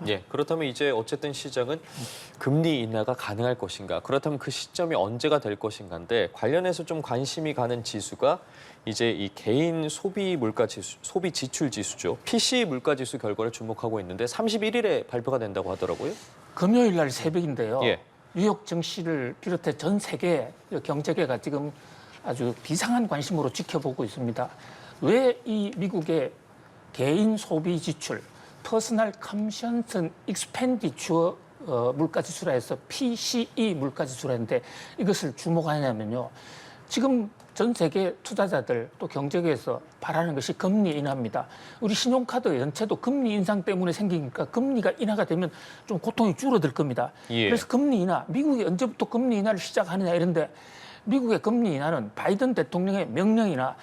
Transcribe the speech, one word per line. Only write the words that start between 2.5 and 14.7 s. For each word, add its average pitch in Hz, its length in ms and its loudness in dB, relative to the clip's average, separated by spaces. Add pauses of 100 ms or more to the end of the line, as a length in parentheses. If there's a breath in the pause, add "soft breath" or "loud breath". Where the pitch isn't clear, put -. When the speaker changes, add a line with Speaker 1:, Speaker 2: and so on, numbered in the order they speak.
Speaker 1:
인하가 110 320 0
가능할 117 420 -2
것인가? 92 460 -4
그렇다면 139 380 0
그 135 120 -6
시점이 165 440 -4
언제가 120 440 2
될 104 160 -2
것인가인데 95 800 -2
관련해서 170 500 0
좀 160 180 -4
관심이 139 520 -2
가는 120 300 -2
지수가 123 560 0 (460 loud breath)
이제 113 260 0
이 98 220 -4
개인 156 560 0
소비 190 460 -2
물가 113 320 0
지수, - 340 -12
소비 180 300 -2
지출 135 400 -2
지수죠. - 540 -4
피씨 240 400 2
물가 143 300 0
지수 127 220 -6
결과를 110 340 -2
주목하고 110 500 -4
있는데 95 260 -4
삼십일 220 480 0